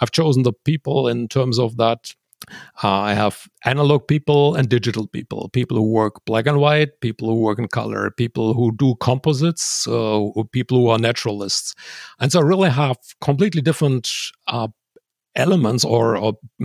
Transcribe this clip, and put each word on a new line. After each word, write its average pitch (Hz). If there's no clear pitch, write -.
I've 123
chosen 147
the 123
people 139
in 120
terms 127
of 117
that. 117
Uh, 107
I 101
have 104
analog 143
people 147
and 131
digital 110
people, 98
people 120
who 110
work 110
black 113
and 147
white, 147
people 110
who 113
work 107
in 117
color, 104
people 117
who 117
do 127
composites, 147
uh, 110
or 104
people 127
who 120
are 113
naturalists. 107
And 131
so 175
I -
really 185
have 131
completely 160
different, 135
uh, 113
elements 127
or, 113
or, 107